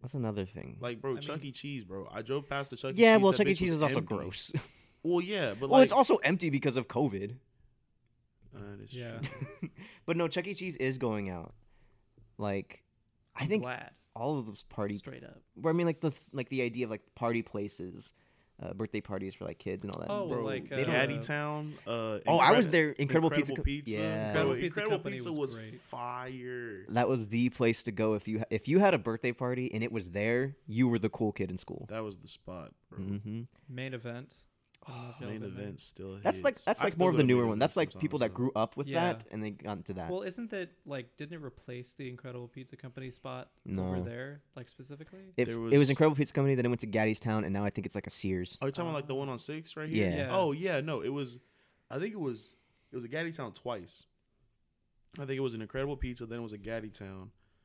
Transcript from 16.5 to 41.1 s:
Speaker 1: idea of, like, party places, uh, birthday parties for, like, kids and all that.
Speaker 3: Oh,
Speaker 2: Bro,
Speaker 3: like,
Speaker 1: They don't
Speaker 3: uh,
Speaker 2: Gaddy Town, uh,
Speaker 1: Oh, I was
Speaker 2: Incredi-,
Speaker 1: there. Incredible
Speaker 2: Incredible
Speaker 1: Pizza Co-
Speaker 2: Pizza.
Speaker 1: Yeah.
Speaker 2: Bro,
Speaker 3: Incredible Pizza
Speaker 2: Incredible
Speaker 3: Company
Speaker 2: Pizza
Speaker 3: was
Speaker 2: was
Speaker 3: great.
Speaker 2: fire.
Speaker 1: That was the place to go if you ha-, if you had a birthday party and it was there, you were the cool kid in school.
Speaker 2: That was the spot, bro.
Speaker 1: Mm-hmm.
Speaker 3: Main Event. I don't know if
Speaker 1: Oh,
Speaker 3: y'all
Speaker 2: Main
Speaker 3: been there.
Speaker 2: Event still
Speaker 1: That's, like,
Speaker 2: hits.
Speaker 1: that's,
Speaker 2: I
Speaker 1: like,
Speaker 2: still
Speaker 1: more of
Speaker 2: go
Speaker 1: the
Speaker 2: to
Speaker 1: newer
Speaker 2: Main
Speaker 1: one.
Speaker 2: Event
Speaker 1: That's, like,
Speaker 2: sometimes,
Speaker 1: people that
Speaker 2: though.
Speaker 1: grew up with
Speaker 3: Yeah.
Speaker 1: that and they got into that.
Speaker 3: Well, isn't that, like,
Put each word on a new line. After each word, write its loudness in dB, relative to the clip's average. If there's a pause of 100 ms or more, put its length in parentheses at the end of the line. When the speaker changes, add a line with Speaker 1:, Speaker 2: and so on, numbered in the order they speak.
Speaker 1:
idea -2
of, -4
like, -8 (140)
party 0
places, -8 (480)
uh, -8
birthday -4
parties -6
for, -10
like, -8
kids -6
and -6
all -6
that. -6
Speaker 3:
Oh, -4
Speaker 2:
Bro, -2
Speaker 3:
like, -6
Speaker 1:
They -6
don't 0
Speaker 3:
uh, 2
Speaker 2:
Gaddy -2
Town, -4 (120)
uh, -4
Speaker 1:
Oh, 8
I 10
was 8
Speaker 2:
Incredi-, -2
Speaker 1:
there. 6
Incredible 4
Speaker 2:
Incredible 4
Speaker 1:
Pizza 2
Co- -4
Speaker 2:
Pizza. 0
Speaker 1:
Yeah. 0 (340)
Speaker 2:
Bro, 2
Speaker 3:
Incredible 4
Pizza 0
Speaker 2:
Incredible 0
Speaker 3:
Company -4
Speaker 2:
Pizza -6
Speaker 3:
was -2
Speaker 2:
was -2
Speaker 3:
great. -12
Speaker 2:
fire. -8
Speaker 1:
That 4
was 2
the 4
place 2
to -4
go 2
if -4
you -2
ha-, -4
if -2
you 6
had 8
a 6
birthday -2
party -2
and -2
it -2
was -4
there, 0 (120)
you 4
were 4
the 2
cool 0
kid -4
in -6
school. -10
Speaker 2:
That -8
was -10
the -20
spot, -12 (160)
bro. -14
Speaker 1:
Mm-hmm. -6 (280)
Speaker 3:
Main -10
Event. -10 (540)
I -14
don't -12
know -12
if -16
Speaker 1:
Oh, -14
Speaker 3:
y'all -8
Speaker 2:
Main -8
Speaker 3:
been -10
there. -8
Speaker 2:
Event -10
still -10
Speaker 1:
That's, 0
like, 2
Speaker 2:
hits. -14
Speaker 1:
that's, 2
Speaker 2:
I 0
Speaker 1:
like, 2
Speaker 2:
still -2
Speaker 1:
more 6
of 4
Speaker 2:
go 2
Speaker 1:
the 8
Speaker 2:
to 4
Speaker 1:
newer 6
Speaker 2:
Main 2
Speaker 1:
one. 2
Speaker 2:
Event -2
Speaker 1:
That's, 2
like, 2
Speaker 2:
sometimes, -14
Speaker 1:
people 0
that 2
Speaker 2:
though. -6
Speaker 1:
grew 0
up 0
with -4
Speaker 3:
Yeah. 2
Speaker 1:
that -12
and -6
they -4
got -6
into -8
that. -6
Speaker 3:
Well, -2
isn't -8
that, -6 (160)
like, -10